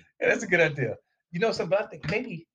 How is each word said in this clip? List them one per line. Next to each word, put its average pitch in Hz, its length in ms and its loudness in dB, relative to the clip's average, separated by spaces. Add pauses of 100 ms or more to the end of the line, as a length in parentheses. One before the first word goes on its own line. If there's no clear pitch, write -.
(220)
Yeah, 180 80 4
that's 220 140 2
a 208 40 -8
good 175 140 4
idea. 139 340 0 (360)
You 175 100 -4
know 220 100 2
something? 190 260 0
I 214 100 0
think 147 220 -10
maybe, 214 460 -6